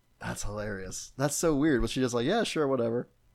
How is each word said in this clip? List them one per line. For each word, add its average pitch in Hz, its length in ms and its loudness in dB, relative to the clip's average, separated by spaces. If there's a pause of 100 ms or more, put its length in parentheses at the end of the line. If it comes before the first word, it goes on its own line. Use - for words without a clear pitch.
(200)
That's - 220 -8
hilarious. 104 720 -6
That's 143 200 0
so 160 180 2
weird. 143 260 4
Was 113 120 0
she 135 80 0
just 127 120 2
like, 120 140 2
"Yeah, 208 180 2
sure, 156 240 0
whatever"? 120 400 0 (260)